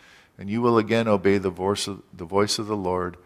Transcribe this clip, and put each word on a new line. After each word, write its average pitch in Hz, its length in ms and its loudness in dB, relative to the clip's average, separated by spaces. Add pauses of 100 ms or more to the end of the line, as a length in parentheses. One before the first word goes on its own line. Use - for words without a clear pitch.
(360)
And 98 140 -10
you 113 100 -2
will 117 180 4
again 113 280 2
obey 98 320 4
the 95 120 -2
voice 95 360 -2
of, 98 160 -10 (100)
the 90 120 -14
voice 98 340 0
of 110 80 -6
the 107 100 -4
Lord 90 500 -4